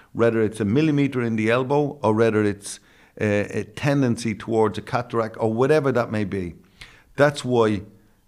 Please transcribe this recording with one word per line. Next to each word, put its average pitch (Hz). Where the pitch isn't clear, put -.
whether 113
it's 107
a 110
millimeter 139
in 113
the 110
elbow 131
or 110
whether 107
it's -
a, 104
a 101
tendency 127
towards 110
a 104
cataract 113
or 110
whatever 135
that 113
may 107
be. 90
That's 147
why 110